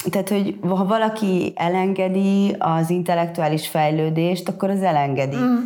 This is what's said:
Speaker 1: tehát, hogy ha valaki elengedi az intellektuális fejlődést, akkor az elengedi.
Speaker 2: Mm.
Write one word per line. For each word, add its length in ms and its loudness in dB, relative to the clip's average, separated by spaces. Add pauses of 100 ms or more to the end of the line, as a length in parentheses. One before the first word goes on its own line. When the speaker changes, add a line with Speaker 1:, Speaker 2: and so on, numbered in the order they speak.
Speaker 1:
tehát, 200 -2
hogy 320 0
ha 240 0
valaki 680 0
elengedi 1040 0
az 300 0
intellektuális 800 0
fejlődést, 840 0
akkor 200 -2
az 120 0
elengedi. 540 0
Speaker 2:
Mm. 200 2 (100)